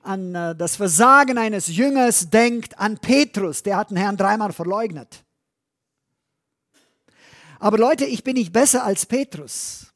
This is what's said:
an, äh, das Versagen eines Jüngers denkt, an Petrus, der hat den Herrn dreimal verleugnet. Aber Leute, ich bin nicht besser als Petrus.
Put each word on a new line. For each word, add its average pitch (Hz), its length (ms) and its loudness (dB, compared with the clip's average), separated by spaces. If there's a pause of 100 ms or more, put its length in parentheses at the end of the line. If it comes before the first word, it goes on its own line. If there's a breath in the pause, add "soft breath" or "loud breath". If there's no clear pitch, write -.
an, 190 300 -8
äh, 170 220 -6
das 165 220 -6
Versagen 247 600 4
eines 214 300 -4
Jüngers 240 600 0
denkt, 233 500 0
an 208 200 -4
Petrus, 226 640 0
der 196 140 -2
hat 214 140 -2
den 196 80 -4
Herrn 202 180 -2
dreimal 202 380 0
verleugnet. 180 720 -8 (2250 soft breath)
Aber 208 180 2
Leute, 269 280 2
ich 254 180 -6
bin 262 120 -4
nicht 180 180 -2
besser 247 320 2
als 196 200 -2
Petrus. - 920 -8